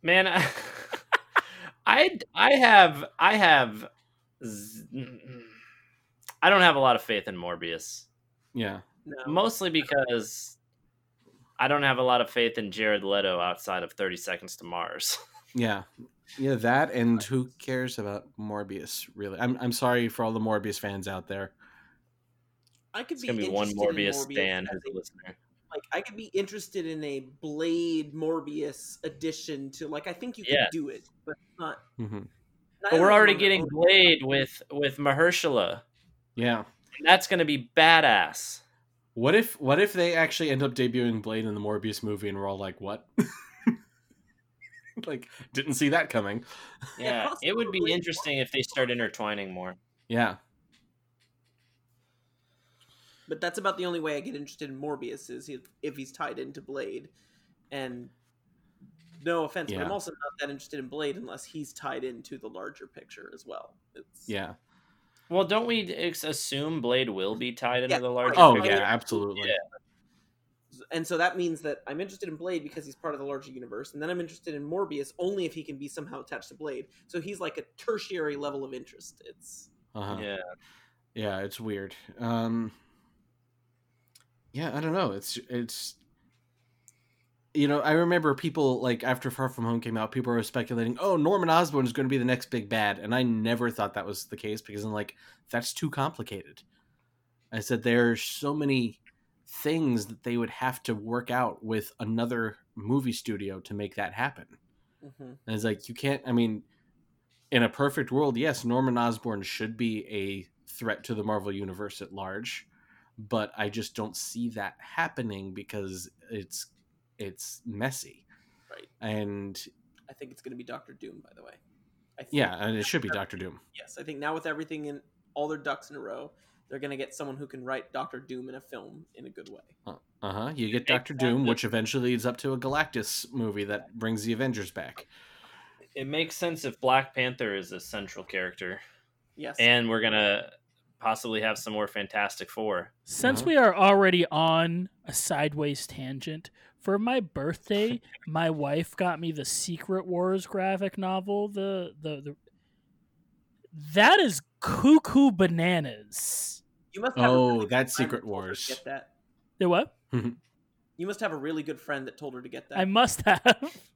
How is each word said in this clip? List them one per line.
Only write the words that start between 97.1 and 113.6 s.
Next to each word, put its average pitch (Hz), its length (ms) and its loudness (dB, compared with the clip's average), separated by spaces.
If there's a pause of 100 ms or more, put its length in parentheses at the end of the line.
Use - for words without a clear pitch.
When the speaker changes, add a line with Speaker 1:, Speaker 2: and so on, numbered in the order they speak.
Speaker 2:
I 113 80 -4
said, 117 220 -2
"There 120 300 4
are 113 40 0
so - 380 -4
many 139 460 0 (520)
things 147 540 0
that 113 160 -16
they 120 140 -4
would 117 140 -2
have 127 340 -4
to 117 100 -2
work 117 340 -6
out 120 360 -2
with 110 340 -4
another 113 580 -2 (200)
movie 123 360 0
studio 98 460 -6
to 92 160 -12
make 101 220 -6
that 98 180 -4
happen." 127 320 -6 (580)
Speaker 3:
Mm-hmm. 139 200 -20
Speaker 2:
And 131 140 -18 (180)
it's 104 80 -4
like, 107 240 -2
you 117 80 -12
can't, 139 280 -2
I 127 60 -6
mean, 117 320 2 (880)
in 120 140 6
a 110 40 4
perfect 139 440 0
world, 135 240 2
yes, 139 280 0
Norman 123 320 2
Osborn 113 460 -2
should 110 340 -6
be 110 300 -4
a 98 400 -6 (240)
threat 110 340 -6
to 117 120 -4
the 104 80 -4
Marvel 104 260 -2
Universe 98 500 -8
at 95 120 -14
large, 98 560 -10 (500)
but 107 400 -2
I 104 120 -2